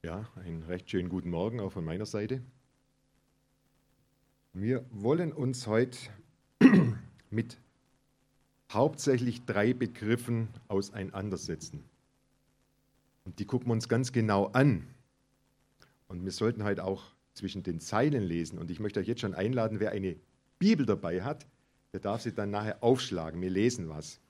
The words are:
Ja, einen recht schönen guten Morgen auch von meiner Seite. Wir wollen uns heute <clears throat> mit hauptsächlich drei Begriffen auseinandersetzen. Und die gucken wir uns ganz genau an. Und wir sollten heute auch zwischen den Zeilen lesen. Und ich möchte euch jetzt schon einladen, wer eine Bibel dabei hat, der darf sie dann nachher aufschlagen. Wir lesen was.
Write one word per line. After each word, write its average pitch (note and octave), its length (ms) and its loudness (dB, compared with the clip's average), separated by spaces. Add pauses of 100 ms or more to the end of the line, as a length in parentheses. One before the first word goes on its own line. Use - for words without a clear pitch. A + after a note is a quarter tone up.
Ja, F#2+ 320 -8
einen E2 280 -10
recht F2+ 260 -8
schönen F2+ 180 0
guten F2 220 -4
Morgen G#2 320 -2
auch F#2+ 100 -4
von E2+ 140 -6
meiner F2+ 200 -4
Seite. A2 360 -4 (2000)
Wir A#2 400 -2
wollen C#3 400 0
uns C3 360 -4
heute A#2 300 2 (640)
<clears throat> F3 720 6
mit A2+ 280 -4 (1120)
hauptsächlich A#2+ 760 2
drei G#2+ 280 4
Begriffen A#2 760 -2 (180)
auseinandersetzen. G2 1160 -6 (1400)
Und - 160 -14
die G2 60 -2
gucken B2+ 220 -2
wir A#2 60 2
uns A#2 140 0
ganz B2+ 240 2
genau G#2+ 360 2
an. C3 380 4 (1200)
Und F2+ 160 -8
wir F#2+ 60 -4
sollten A2 320 0
heute G2+ 200 0
auch F#2+ 200 -4 (300)
zwischen F#2 300 -6
den E2 160 -4
Zeilen B2 440 2
lesen. E2+ 360 -2
Und E2+ 100 -8
ich F2 120 -8
möchte G#2 180 -2
euch F#2 80 -2
jetzt A#2 140 -2
schon G2 120 -2
einladen, A2 460 0
wer G#2 120 0
eine F#2+ 260 -4 (420)
Bibel F3 260 4
dabei F#2 380 0
hat, C#3+ 220 -6 (480)
der F#2+ 80 -6
darf G#2 200 -2
sie A2+ 120 -6
dann G#2 180 -4
nachher G#2 320 -4
aufschlagen. F2+ 580 2
Wir F#2 80 -2
lesen G#2 380 2
was. D#2 320 -12 (100)